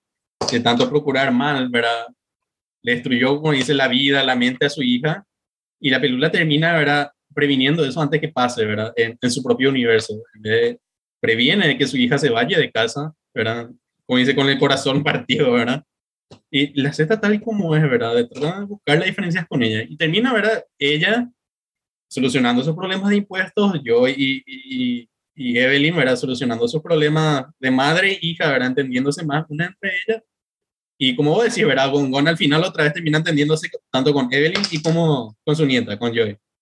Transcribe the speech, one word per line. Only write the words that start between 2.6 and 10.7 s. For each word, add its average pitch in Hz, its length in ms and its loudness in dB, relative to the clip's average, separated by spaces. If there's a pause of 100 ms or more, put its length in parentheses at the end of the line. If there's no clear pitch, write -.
Le 120 120 -2
destruyó, 131 460 0
como 156 120 2
dice, 135 220 0
la 135 140 2
vida, 139 360 2
la 127 120 0
mente 127 300 0
a 139 40 -2
su 156 120 -6
hija. 131 420 -2 (560)
Y 143 100 0
la 127 100 2
película 135 300 0
termina, 165 420 2
¿verdad? 147 380 0 (240)
Previniendo 143 500 2
eso 135 160 -4
antes 151 200 0
que 151 80 -4
pase, 123 360 -2
¿verdad? 107 320 -4
En, 113 240 -2
en 123 100 0
su 131 120 -4
propio 123 280 2
universo. 117 440 0 (200)
En 107 80 -20
vez 107 100 -4 (100)
de, 120 180 -2 (400)